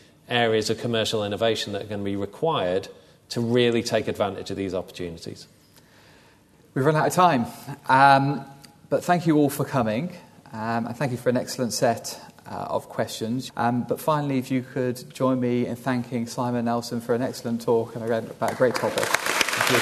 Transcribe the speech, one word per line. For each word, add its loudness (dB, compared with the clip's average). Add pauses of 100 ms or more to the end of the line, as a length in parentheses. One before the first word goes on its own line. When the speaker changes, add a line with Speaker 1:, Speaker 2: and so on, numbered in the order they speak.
(280)
Speaker 1:
areas 2
of 0
commercial -2
innovation -2
that -6
are -10
gonna -6
be -2
required -2 (420)
to -4
really 4
take 0
advantage -4
of -6
these -4
opportunities. -10 (1300)
Speaker 2:
We've 0
run 4
out 2
of 0
time, 6 (420)
um, 6 (460)
but 2
thank 2
you 6
all 4
for -2
coming, -2 (400)
um, -4
and -8
thank -2
you -4
for 0
an 2
excellent -4
set, 0 (260)
uh, -8
of -4
questions. -4
Um, 0
but -2
finally, 0
if -4
you 0
could -4 (120)
join 0
me 0
in -6
thanking -4
Simon -4
Nelson -2
for 0
an 0
excellent -4
talk 0
and -8
a -4
great, 0
about -4
a -6
great 4
topic. 0
Thank 0 (120)